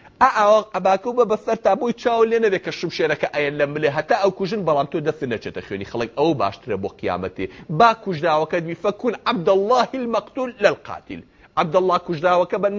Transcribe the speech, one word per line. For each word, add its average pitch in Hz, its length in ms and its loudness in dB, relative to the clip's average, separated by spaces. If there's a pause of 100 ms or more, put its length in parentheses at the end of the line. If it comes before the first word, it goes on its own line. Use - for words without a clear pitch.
(220)
ئا، 262 60 8 (100)
ئاوا، 214 220 6 (140)
ئەباکە 190 440 0
بە 240 120 4
بەسەر 220 340 -2
تا 202 160 4
بۆی 240 120 -2 (100)
چاو 233 280 2
لێ 226 140 2
نەبێ 190 200 2
کە 160 140 -6
شمشێرەکە 156 560 -2
ئەیەن 147 260 0
لە 143 120 2
ملێ، 151 260 0
هەتا 156 240 0
ئەو 196 160 2
کوژن 196 280 -4
بەڵام 139 260 2
تۆ 170 140 -2
دەست 151 160 -4 (100)
نەچێتە 92 340 -6
خوێنی. 98 240 -8
خەڵک 117 280 -6
ئەو 156 120 2 (100)
باشترە 98 420 -4
بۆ 95 60 -4 (100)
قیامەتێ. 92 480 -4 (320)
با 233 120 6 (140)
کوژراوەکەت 160 640 0
بی، 165 140 -8
فەکون 208 320 -2 (140)
عەبدەڵڵاهی 208 720 2
المەقتول 233 480 -4 (120)
لەلقاتیل. 104 600 -2 (360)
عەبدەڵڵا 180 480 2
کوژراوەکە 180 560 0
بە 202 60 2 (100)